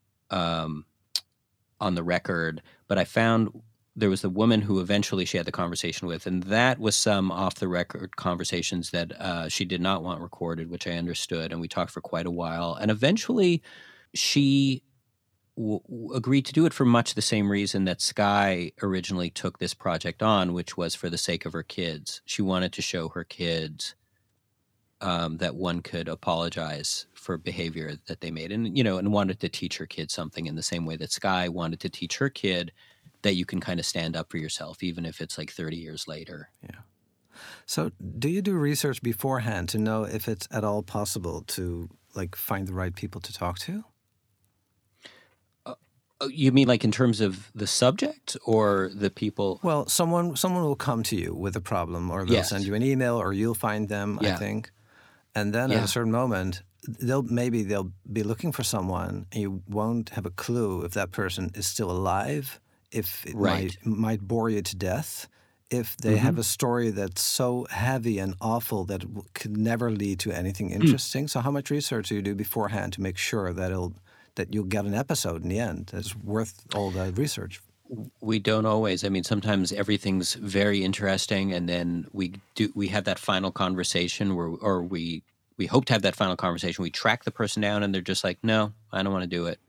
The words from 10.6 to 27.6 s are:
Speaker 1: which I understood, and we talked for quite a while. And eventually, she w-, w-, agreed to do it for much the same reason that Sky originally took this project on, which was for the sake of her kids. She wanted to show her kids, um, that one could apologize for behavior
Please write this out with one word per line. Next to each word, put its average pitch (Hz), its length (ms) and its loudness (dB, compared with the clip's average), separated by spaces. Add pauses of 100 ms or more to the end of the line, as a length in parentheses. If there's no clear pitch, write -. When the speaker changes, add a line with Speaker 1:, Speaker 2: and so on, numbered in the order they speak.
Speaker 1:
which 87 160 -8
I 87 60 -4
understood, 85 600 -4
and 85 80 -4
we 85 80 -4
talked 87 220 -2
for - 100 -12
quite 85 280 -4
a 87 160 -2
while. 85 360 -2
And 107 120 2
eventually, 180 720 4 (500)
she 139 720 4 (720)
w-, 107 320 -2
w-, 113 240 -8
agreed 127 320 4
to - 80 -6
do 165 140 8
it - 80 0
for 135 100 4
much 120 300 6
the 107 80 0
same 104 260 4
reason 101 360 2
that 90 140 0
Sky 98 720 2 (120)
originally 92 480 -2
took - 260 -4
this - 160 -4
project 85 480 -4
on, 98 320 4
which 87 240 -6
was 85 160 -2
for - 160 -6
the 82 80 -2
sake - 280 -2
of 82 80 -6
her 80 100 -6
kids. 80 600 -8
She - 200 -2
wanted 92 300 0
to 95 100 -6
show 82 260 -4
her 85 140 -8
kids, 80 720 -4 (1080)
um, 85 360 -2
that 85 180 -2
one 85 260 -2
could 82 260 -6
apologize 80 1080 -2
for - 240 -6
behavior 82 560 -6 (100)